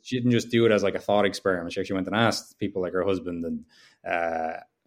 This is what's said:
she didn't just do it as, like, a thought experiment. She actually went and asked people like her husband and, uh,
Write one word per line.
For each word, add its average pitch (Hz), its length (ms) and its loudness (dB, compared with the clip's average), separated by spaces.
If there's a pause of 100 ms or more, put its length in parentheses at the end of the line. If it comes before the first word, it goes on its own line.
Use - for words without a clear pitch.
she 127 140 -6
didn't 123 140 0
just 117 180 2
do 117 160 4
it 110 60 6
as, 101 120 4
like, 95 120 0
a 95 40 -6
thought 104 260 2
experiment. 92 480 -2
She 98 80 -4
actually 98 140 -4
went 92 120 -2
and 95 80 -2
asked 110 440 0
people 98 220 -4
like 87 120 -4
her 92 100 0
husband 87 400 -2
and, - 220 -6 (420)
uh, 82 520 -2 (280)